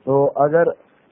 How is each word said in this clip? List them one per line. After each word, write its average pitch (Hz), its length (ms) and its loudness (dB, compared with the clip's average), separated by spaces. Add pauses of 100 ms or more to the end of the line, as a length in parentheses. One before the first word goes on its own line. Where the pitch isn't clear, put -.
تو 139 300 0
اگر، 151 280 0 (480)